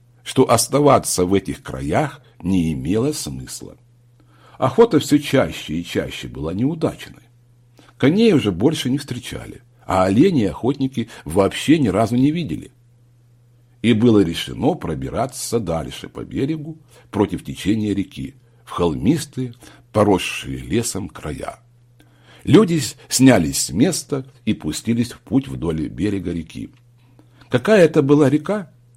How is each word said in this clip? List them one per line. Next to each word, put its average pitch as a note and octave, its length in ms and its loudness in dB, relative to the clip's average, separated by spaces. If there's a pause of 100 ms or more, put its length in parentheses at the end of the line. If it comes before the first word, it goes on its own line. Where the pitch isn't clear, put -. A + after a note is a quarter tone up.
(220)
что - 300 2
оставаться B2+ 720 2
в F2+ 80 0
этих E2+ 300 -2
краях F2 580 -4 (220)
не E2+ 300 0
имело G2+ 380 -2
смысла. C2 640 -12 (840)
Охота F#3+ 380 4
всё C#3+ 220 2
чаще E2 560 -2
и F2 100 -6
чаще - 420 -6
была C2+ 240 -8
неудачной. C#3+ 680 -6 (800)
Коней G3+ 340 4
уже G#2 180 2
больше B2+ 380 0
не C3+ 80 0
встречали, - 640 -12 (240)
а F#2 200 2
оленей A#2+ 440 4
охотники C3 600 -4 (160)
вообще G2 520 2
ни C3 120 2
разу G#2+ 260 0
не C3+ 160 4
видели. D#3 400 -6 (1120)
И A#2+ 100 6
было G#2+ 280 6
решено E2 520 -2
пробираться F2 840 -6
дальше D#2+ 500 -8
по - 160 -14
берегу D3+ 540 -6 (320)
против G2+ 320 -2
течения G2+ 500 -2
реки, C2+ 400 -8 (320)
в - 60 -18
холмистые, G2 800 -2 (400)
поросшие F#2+ 640 0
лесом F#2 500 -6
края. - 520 -12 (840)
Люди E3+ 360 6
с-, - 160 -6 (140)
снялись G2+ 520 4
с - 80 -6
места C#3 560 -2 (200)
и G#2+ 100 0
пустились A2+ 560 -4
в - 80 -20
путь - 280 -2
вдоль D2+ 400 -4
берега F2+ 460 -4
реки. D#2+ 380 -10 (760)
Какая F3+ 380 4
это D#3 160 4
была C#3+ 260 6
река, D3+ 440 -2 (260)